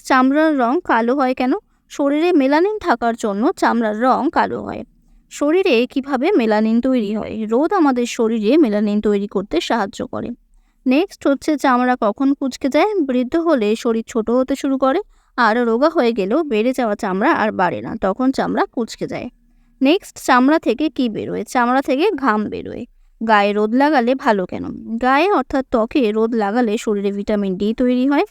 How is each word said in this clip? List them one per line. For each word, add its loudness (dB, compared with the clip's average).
চামড়ার 2
রং 0
কালো 0
হয় 0
কেন? -2
শরীরে 0
মেলানিন 2
থাকার 0
জন্য -2
চামড়ার 0
রং 2
কালো -2
হয়। -10
শরীরে 2
কিভাবে -2
মেলানিন 2
তৈরি 0
হয়? -6
রোদ 0
আমাদের 2
শরীরে 0
মেলানিন 2
তৈরি 0
করতে -4
সাহায্য -4
করে। -8
নেক্সট 0
হচ্ছে 0
চামড়া 0
কখন 0
কুঁচকে -4
যায়? 0
বৃদ্ধ -2
হলে 2
শরীর -2
ছোট -4
হতে 0
শুরু -2
করে, 0
আর 2
রোগা 2
হয়ে 2
গেলেও 0
বেড়ে 0
যাওয়া -2
চামড়া 0
আর 0
বাড়ে -2
না, -8
তখন 0
চামড়া -2
কুঁচকে -6
যায়। -8
নেক্সট, 0
চামড়া 4
থেকে 0
কি -2
বেরোয়? -6
চামড়া 0
থেকে 0
ঘাম 0
বেরোয়। -10
গায়ে 4
রোদ 0
লাগালে 2
ভালো 0
কেন? -10
গায়ে 2
অর্থাৎ -2
ত্বকে 0
রোদ 0
লাগালে 0
শরীরে -2
ভিটামিন -2
ডি -2
তৈরি 0
হয়, 2